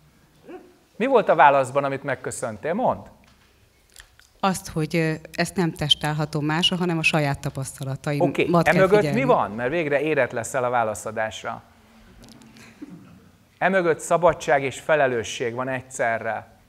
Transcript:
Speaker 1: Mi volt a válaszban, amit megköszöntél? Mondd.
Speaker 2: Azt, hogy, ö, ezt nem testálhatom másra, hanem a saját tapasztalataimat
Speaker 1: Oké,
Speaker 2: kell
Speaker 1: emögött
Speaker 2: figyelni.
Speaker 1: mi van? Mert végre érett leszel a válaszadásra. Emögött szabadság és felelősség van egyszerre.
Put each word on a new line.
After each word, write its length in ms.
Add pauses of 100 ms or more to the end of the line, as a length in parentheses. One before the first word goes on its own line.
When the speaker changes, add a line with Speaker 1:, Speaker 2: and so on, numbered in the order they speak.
(960)
Speaker 1:
Mi 100
volt 220
a 60
válaszban, 500
amit 180
megköszöntél? 720
Mondd. 320 (1300)
Speaker 2:
Azt, 280
hogy, 280
ö, 160 (200)
ezt 240
nem 160
testálhatom 720
másra, 320
hanem 220
a 40
saját 380
tapasztalataimat 880
Speaker 1:
Oké, 160
Speaker 2:
kell 200
Speaker 1:
emögött 340
Speaker 2:
figyelni. 220
Speaker 1:
mi 60
van? 240
Mert 200
végre 300
érett 300
leszel 340
a 60
válaszadásra. 920 (2000)
Emögött 420
szabadság 600
és 180
felelősség 760
van 140
egyszerre. 880 (100)